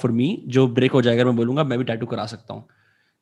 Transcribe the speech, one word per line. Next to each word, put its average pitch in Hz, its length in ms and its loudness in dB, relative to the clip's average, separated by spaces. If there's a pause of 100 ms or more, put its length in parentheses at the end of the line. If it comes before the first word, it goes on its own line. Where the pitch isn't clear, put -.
for 117 140 0
me, 160 160 0 (100)
जो 131 220 4
ब्रेक 123 240 2
हो 135 100 4
जाएगा, 120 240 2
मैं 123 100 2
बोलूंगा, 123 280 0
"मैं 123 140 -2
भी 127 80 -2
टैटू 113 200 -4
करा 110 200 -8
सकता 110 280 -16
हूँ।" 110 140 -16 (540)